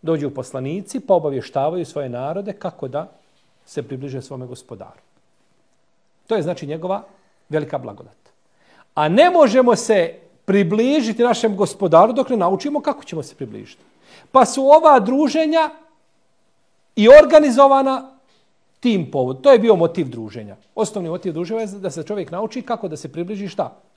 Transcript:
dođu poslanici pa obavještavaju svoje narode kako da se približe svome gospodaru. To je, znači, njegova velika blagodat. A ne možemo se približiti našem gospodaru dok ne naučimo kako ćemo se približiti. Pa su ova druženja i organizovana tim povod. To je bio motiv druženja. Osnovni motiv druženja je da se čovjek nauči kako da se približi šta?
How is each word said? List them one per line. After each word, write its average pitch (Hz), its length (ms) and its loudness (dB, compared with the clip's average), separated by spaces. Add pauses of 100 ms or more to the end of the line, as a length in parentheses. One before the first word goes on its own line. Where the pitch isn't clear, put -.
dođu 151 280 -4
poslanici 139 680 -12
pa - 140 0
obavještavaju 151 720 -4
svoje 139 220 -10
narode 160 440 -10
kako 170 360 -14
da 147 220 -10 (560)
se - 160 -12
približe 131 400 -14
svome 127 240 -16
gospodaru. - 540 -20 (1300)
To 226 100 -4
je, 180 60 -2
znači, 165 240 -8
njegova 180 360 -8 (460)
velika 151 300 -6
blagodat. 113 380 -14 (800)
A 151 140 0
ne 285 220 4
možemo 254 460 4
se 185 420 -2 (260)
približiti 220 760 0
našem 226 340 -2
gospodaru 185 560 2
dok 262 160 -4
ne 254 80 -4
naučimo 196 440 -4
kako 285 240 -8
ćemo 156 180 -12
se - 120 -18
približiti. 107 480 -16 (500)
Pa 262 140 4
su 269 160 -6
ova 294 380 6
druženja 302 720 -2 (1300)
i 214 120 4 (140)
organizovana 269 880 4 (680)
tim 190 300 -2
povod. 131 300 -4
To 277 120 6
je 240 60 8
bio 214 180 4
motiv 165 320 -2
druženja. 110 480 -16 (180)
Osnovni 196 360 -8
motiv 175 220 -8
druženja 175 280 -8
je 220 60 -8
da 190 240 -12
se 156 120 -14
čovjek 196 280 -10
nauči 220 320 -10
kako 208 260 -8
da 156 80 -12
se 143 160 -16
približi 190 360 -10
šta? 151 280 -8 (200)